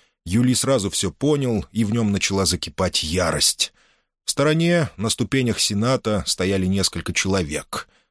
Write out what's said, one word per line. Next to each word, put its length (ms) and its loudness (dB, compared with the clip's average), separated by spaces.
Юлий 300 2
сразу 340 0
все 220 -2
понял, 640 0
и 100 0
в 80 -2
нем 220 2
начала 320 0
закипать 580 -2
ярость. 680 0
В 80 -6
стороне, 640 2
на 140 -2
ступенях 500 0
Сената, 680 0
стояли 420 0
несколько 440 -2
человек. 800 -2